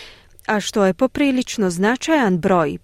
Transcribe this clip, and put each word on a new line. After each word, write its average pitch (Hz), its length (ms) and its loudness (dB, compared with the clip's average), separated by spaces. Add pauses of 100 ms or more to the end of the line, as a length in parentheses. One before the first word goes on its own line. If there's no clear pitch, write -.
(460)
a 214 140 -2
što 202 240 0
je 185 100 2
poprilično 254 760 0
značajan 208 680 0
broj. 170 460 0